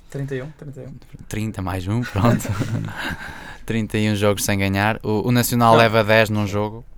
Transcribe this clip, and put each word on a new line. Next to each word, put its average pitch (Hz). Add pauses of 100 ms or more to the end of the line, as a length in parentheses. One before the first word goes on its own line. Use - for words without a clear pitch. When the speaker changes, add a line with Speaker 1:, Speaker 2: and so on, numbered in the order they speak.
Speaker 1:
Trinta 139
e 127
um, 151
trinta 135
e 123
um. 135 (340)
Speaker 2:
Trinta 107
mais 90
um, 110
pronto. 117 (600)
<laughs> -
Trinta 110
e 107
um 104
jogos 101
sem 101
ganhar. 98
O, 107
o 123
Nacional 120
Speaker 1:
Não. 113
Speaker 2:
leva 113
dez 107
num 107
jogo 104 (120)